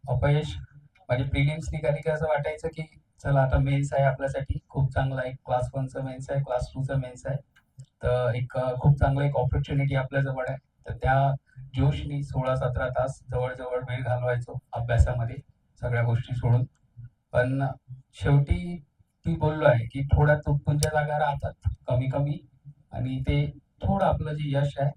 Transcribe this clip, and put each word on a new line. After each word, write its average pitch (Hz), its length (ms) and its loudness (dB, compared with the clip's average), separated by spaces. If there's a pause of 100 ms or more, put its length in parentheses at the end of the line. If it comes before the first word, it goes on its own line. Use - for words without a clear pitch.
अपयश, 143 480 2 (500)
म्हणजे 127 160 0
प्रिलिम्स 143 480 0
निघाली 151 300 -2
की 160 80 -2
असं 156 160 0
वाटायचं 151 420 -2
की 156 320 -8 (240)
चला 139 180 4
आता 131 160 2
मेन्स 139 360 2
आहे 139 100 4
आपल्यासाठी, 139 560 -2 (100)
खूप 135 240 -2
चांगला 135 280 -2
आहे, 127 100 -4 (140)
क्लास 123 300 -2
वनचं 135 280 -4
मेन्स 131 260 -10
आहे, 139 100 0
क्लास 127 360 -2
टूचं 135 200 -4
मेन्स 127 300 -8
आहे, 139 120 -4 (440)
तर 123 540 -2
एक, 123 220 -4
अ, 127 220 -2
खूप 143 200 6
चांगलं 139 260 4
एक 139 100 0
ऑपॉर्च्युनिटी 139 600 0
आपल्याजवळ 135 540 -2
आहे. 135 80 -6 (300)
तर 123 60 -8
त्या 135 420 2 (400)
जोशनी 143 480 0
सोळा 131 320 -2
सतरा 127 340 -2
तास 135 300 -2 (120)
जवळजवळ 127 480 -2 (100)
वेळ 123 140 -4
घालवायचो 123 560 -2 (140)
अभ्यासामध्ये, 120 640 0 (460)
सगळ्या 120 220 0
गोष्टी 120 320 0
सोडून. 123 300 2 (680)
पण 131 360 2 (460)
शेवटी 170 680 2 (420)
मी 165 100 2
बोललो 151 300 0
आहे 147 200 6
की 139 180 -4
थोड्या 147 320 6
तुटपुंज्या 151 640 0
जागा 151 200 -2
राहतात 131 540 -2 (140)
कमी 127 220 0
कमी, 143 280 -2 (540)
आणि 131 300 -4
ते 147 340 0
थोडं - 500 -2
आपलं 151 280 0
जे 147 240 -2
यश 143 200 0
आहे 139 200 0